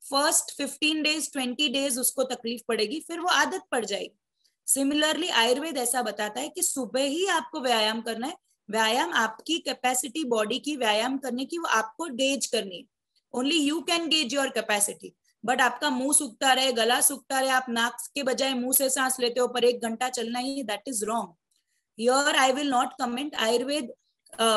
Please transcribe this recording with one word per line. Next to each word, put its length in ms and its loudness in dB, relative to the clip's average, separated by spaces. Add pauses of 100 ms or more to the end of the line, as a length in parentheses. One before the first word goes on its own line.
(100)
first 460 2
fifteen 460 -2
days, 300 -2
twenty 360 -2
days 300 0
उसको 240 0
तकलीफ 460 -4
पड़ेगी, 320 -2
फिर 200 -8
वो 80 -2
आदत 340 2 (100)
पड़ 120 0
जाएगी। 340 -8 (500)
Similarly, 640 0
आयुर्वेद 460 2
ऐसा 260 0
बताता 380 -4
है 80 -6
कि 140 -6
सुबह 400 -2
ही 240 0
आपको 340 -2
व्यायाम 400 2
करना 260 -6
है, 100 -8 (340)
व्यायाम 420 0
आपकी 460 -2
capacity 680 -4
body 340 0
की 180 -4
व्यायाम 420 0
करने 260 -4
की, 140 -8
वो 60 -4
आपको 400 0
gauge 420 0
करनी 300 -4
है। 80 -16 (520)
Only 360 2
you 160 -4
can 240 0
gauge 220 0
your 180 0
capacity। 580 0 (380)
But 120 2
आपका 300 2
मुंह 220 0
सूखता 400 2
रहे, 200 4
गला 280 4
सूखता 400 0
रहे, 100 2
आप 180 2
नाक 280 0 (180)
के 80 -2
बजाय 320 0
मुंह 180 -2
से 180 2
सांस 300 0
लेते 200 0
हो 80 4
पर 160 0
एक 160 4
घंटा 280 -4
चलना 300 -4
ही, 260 -4
that 300 -6
is 140 -2
wrong। 180 -2 (720)
Here 360 4
I 180 4
will 200 0
not 140 2 (140)
comment। 320 -4
Ayurved, 580 0 (460)
अ, 60 4 (120)